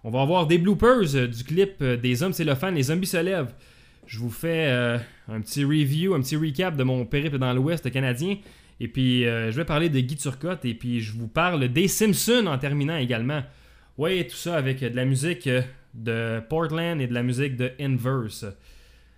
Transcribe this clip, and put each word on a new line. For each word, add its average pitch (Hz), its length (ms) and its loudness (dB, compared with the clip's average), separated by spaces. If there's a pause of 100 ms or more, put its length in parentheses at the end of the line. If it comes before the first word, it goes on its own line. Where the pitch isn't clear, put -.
On 113 60 -8
va 127 120 2
avoir 165 240 4
des 175 120 4
bloopers, 196 580 4
euh, 123 100 4
du 120 160 -8
clip, 180 400 0
euh, 127 140 2
des 123 260 0
Hommes 190 100 0
Cellophanes, 165 440 0
Les 135 80 2
Zombies 170 240 0
se 190 80 -2
lèvent. 170 360 -2 (540)
Je 110 140 -12
vous 120 100 -4
fais, 160 380 -2
euh, 120 300 2 (280)
un 110 140 -6
petit 143 240 -2
review, 151 500 2
un 139 60 2
petit 135 160 -2
recap 160 400 -2
de 131 80 2
mon 127 200 0
périple 143 340 -2
dans 127 140 0
l'Ouest 135 380 0
canadien. 135 460 -2 (420)
Et 117 80 -6
puis, 123 400 2
euh, 113 240 0
je 113 60 -4
vais 160 80 -2
parler 165 240 2
de 139 100 2
Guy 127 160 0
Turcotte 160 500 -6
et 117 100 -2
puis 120 260 -4
je 107 120 -6
vous 117 140 -8
parle 160 400 2
des 151 220 2
Simpsons 220 580 4
en 147 100 0
terminant 143 400 -2
également. 127 460 0 (560)
Ouais, 170 260 0
tout - 120 -10
ça 170 180 -4
avec, 131 300 0
euh, 117 60 -2
de 117 40 -6
la 127 100 0
musique, 135 440 0
euh, 127 140 4 (320)
de 113 540 -2
Portland 160 520 -2
et 123 80 -2
de 120 60 -4
la 120 100 0
musique 127 320 -2
de 127 240 -2
Inverse. 127 680 -2 (720)